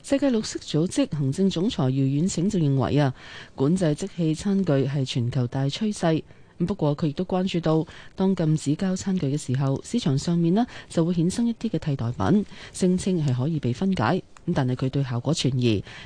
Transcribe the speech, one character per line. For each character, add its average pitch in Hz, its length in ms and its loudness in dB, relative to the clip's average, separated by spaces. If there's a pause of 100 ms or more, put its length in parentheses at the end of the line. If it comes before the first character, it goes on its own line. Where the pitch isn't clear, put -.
世 - 160 0
界 277 120 2
綠 226 120 2
色 - 160 -8
組 156 280 -2
織 226 300 -2
行 139 160 0
政 190 160 2
總 180 220 0
裁 135 180 0
余 135 320 2
遠 185 100 0
騁 175 200 0
就 208 80 0
認 143 160 2
為 123 240 2
啊， 135 160 2 (400)
管 143 200 2
制 170 200 2
即 190 120 -6
棄 156 300 -2
餐 196 260 0
具 170 100 2
係 139 300 2
全 123 280 -2
球 127 160 0
大 139 180 -2
趨 208 320 -2
勢。 160 260 0 (440)
不 202 80 -2
過 147 200 0
佢 160 120 -2
亦 147 80 0
都 185 100 -4
關 185 260 -2
注 180 80 0
到， 160 260 2 (300)
當 190 220 2
禁 156 180 2
止 151 220 0
膠 190 180 0
餐 185 240 -2
具 151 80 -2
嘅 135 120 0
時 131 200 -2
候， 139 240 0
市 - 160 -4
場 147 180 0
上 170 200 0
面 170 180 4
呢 226 100 4 (240)
就 165 160 0
會 175 100 0
衍 170 180 2
生 233 140 0
一 233 80 0
啲 226 160 -6
嘅 160 80 -2
替 143 180 -2
代 117 160 -2
品， 151 320 2 (280)
聲 185 260 2
稱 185 160 -2
係 156 200 2
可 127 140 0
以 165 100 0
被 120 140 -2
分 190 240 -2
解。 147 60 2 (440)
咁 175 80 0
但 139 140 2
係 127 80 0
佢 131 140 -2
對 139 120 0
效 123 160 -2
果 135 140 0
存 135 260 0
疑， 117 240 2 (240)